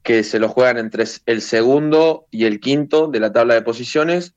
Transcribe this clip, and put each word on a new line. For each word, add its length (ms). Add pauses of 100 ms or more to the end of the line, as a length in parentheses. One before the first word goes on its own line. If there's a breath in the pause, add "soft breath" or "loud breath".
que 220
se 160
lo 100
juegan 300
entre 240
s-, 240
el 160
segundo 880
y 140
el 140
quinto 460
de 140
la 120
tabla 220
de 80
posiciones 760